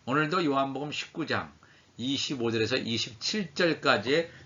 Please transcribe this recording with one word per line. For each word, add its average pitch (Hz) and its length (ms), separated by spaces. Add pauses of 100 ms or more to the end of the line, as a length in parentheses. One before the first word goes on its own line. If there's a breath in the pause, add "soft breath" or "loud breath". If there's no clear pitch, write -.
오늘도 151 400
요한복음 135 460
십구 - 360
장 90 260 (440 soft breath)
이십오 127 540
절에서 113 260
이십칠 117 760
절까지의 143 800 (140 loud breath)